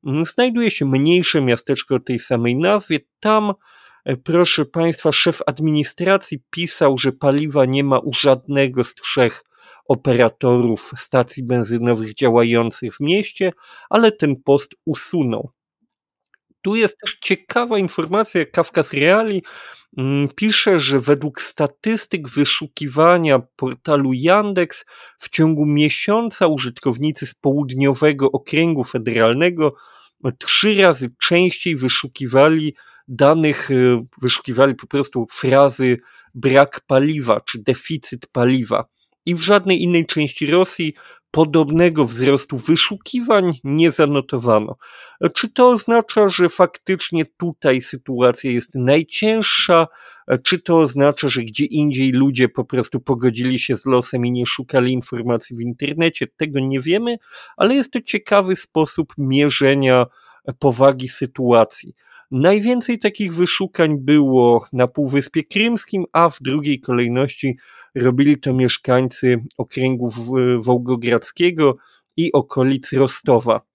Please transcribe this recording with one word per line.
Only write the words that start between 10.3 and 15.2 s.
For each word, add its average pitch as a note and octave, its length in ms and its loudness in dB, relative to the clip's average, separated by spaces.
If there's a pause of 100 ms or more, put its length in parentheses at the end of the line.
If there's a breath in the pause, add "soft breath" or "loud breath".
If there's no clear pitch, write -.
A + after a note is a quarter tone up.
stacji B2+ 460 -2
benzynowych A#2 720 -2
działających A#2 840 0
w - 40 -20
mieście, F#3 520 -2 (380 loud breath)
ale A3 220 4
ten D3 240 -2
post - 400 0 (100)
usunął. C3+ 640 -4 (1120)